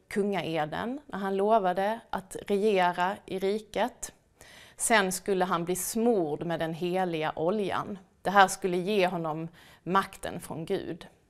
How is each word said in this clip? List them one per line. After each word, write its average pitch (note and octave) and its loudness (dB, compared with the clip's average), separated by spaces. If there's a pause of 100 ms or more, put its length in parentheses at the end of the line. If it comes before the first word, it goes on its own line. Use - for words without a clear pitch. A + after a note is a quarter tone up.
kungaeden F3 -4
när - -10
han G3 -2
lovade G3 2 (100)
att - -8 (100)
regera F#3+ 2 (100)
i F#3+ -6
riket. G#3 -4 (640)
Sen G3 4
skulle F#3 0
han F3 0
bli F3 -2
smord F#3 0
med E3 -2
den E3 -2
heliga F3 -2
oljan. F3+ -2 (240)
Det F3 -2
här F#3+ 10
skulle F3+ -2
ge F#3 2
honom E3 -4 (340)
makten F3+ -2
från - -10
Gud. E3+ -6 (240)